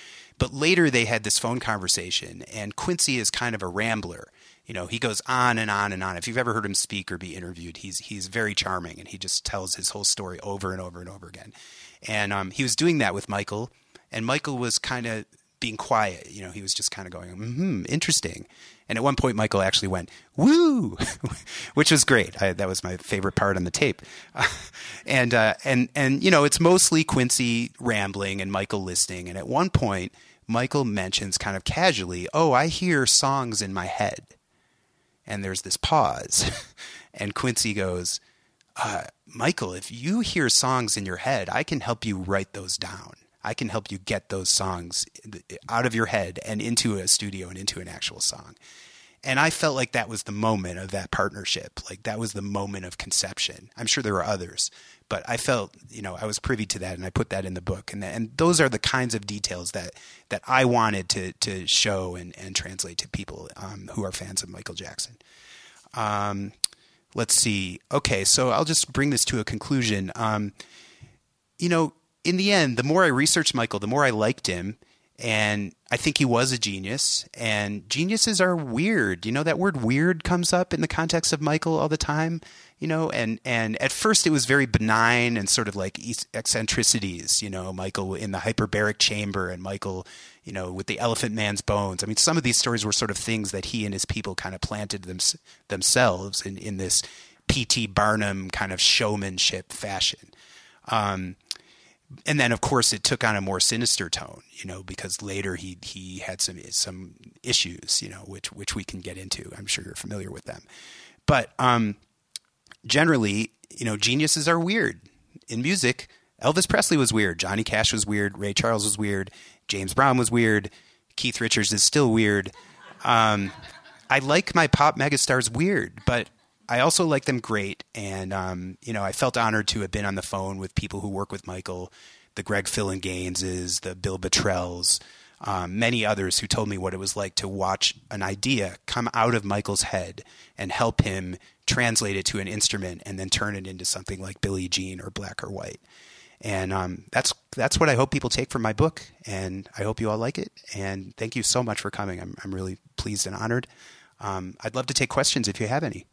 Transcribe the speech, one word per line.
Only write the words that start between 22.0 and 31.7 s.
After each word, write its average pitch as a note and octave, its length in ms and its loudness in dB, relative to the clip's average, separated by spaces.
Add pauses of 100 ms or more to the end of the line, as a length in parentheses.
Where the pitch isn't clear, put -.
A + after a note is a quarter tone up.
great. G#2 380 4
I, F#2+ 100 4
that F#2+ 160 -2
was F#2+ 160 -2
my F#2 140 -6
favorite G2 360 -2
part G2+ 220 2
on F2+ 80 0
the F2 60 -2
tape. - 320 2 (320)
<laughs> - 80 -2 (640)
And, B2 280 4
uh, A2 200 8 (100)
and, B2+ 300 4
and, C3+ 300 2
you G3 60 8
know, D3+ 140 8
it's D3 140 4
mostly E3 460 6
Quincy A#2+ 720 2
rambling G2 640 -2
and F#2+ 100 -4
Michael G2 320 -2
listening. F2+ 460 -2
And F2+ 80 -8
at F2+ 100 -8
one D#3 220 2
point, G2 460 0 (320)
Michael B2+ 400 2
mentions G2 500 -2
kind G2 220 -2
of - 60 -12
casually, F#2 680 0